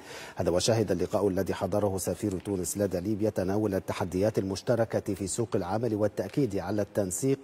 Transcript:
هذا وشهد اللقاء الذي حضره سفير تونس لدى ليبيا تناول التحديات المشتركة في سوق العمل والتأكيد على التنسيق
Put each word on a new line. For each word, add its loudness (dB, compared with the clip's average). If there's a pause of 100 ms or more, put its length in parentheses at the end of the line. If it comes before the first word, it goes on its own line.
(360)
هذا 2
وشهد 4
اللقاء 2
الذي 0
حضره 0
سفير -2
تونس -2
لدى 0
ليبيا 0
تناول 0
التحديات 0
المشتركة 0
في -4
سوق -4
العمل 0
والتأكيد 0
على 0
التنسيق 0